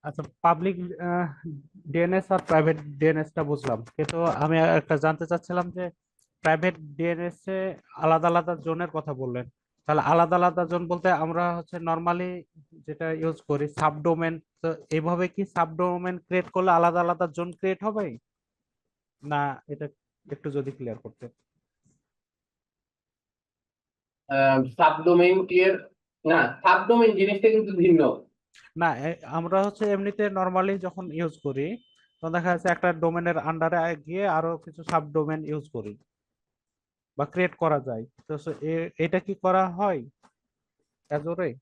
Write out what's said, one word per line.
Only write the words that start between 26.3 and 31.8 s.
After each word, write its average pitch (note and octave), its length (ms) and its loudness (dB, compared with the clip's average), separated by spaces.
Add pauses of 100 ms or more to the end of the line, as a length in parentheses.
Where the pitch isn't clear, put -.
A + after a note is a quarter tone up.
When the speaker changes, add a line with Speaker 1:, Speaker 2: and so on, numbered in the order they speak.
Speaker 2:
সাবডোমেন G#3+ 560 6
জিনিসটা G3 360 2
কিন্তু G3+ 180 0 (100)
ভিন্ন। E3 200 6 (760)
Speaker 1:
না, D#3+ 220 0
এ, D#3 240 -6
আমরা E3+ 400 0
হচ্ছে G#3 280 -2
এমনিতে G3+ 380 -2
normally F#3+ 500 0
যখন F3+ 340 -10
ইউজ D#3+ 200 -4 (100)
করি, D3 340 -4 (460)